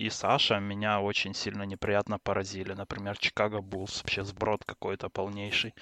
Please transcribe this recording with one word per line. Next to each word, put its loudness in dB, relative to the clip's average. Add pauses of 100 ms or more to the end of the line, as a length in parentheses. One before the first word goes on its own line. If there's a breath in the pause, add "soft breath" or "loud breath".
и 0
Саша, 4
меня 0
очень 0
сильно -4
неприятно 2
поразили. 0
Например, -6
Чикаго 2
Буллс, -6
вообще 0
сброд 0
какой-то -4
полнейший. -2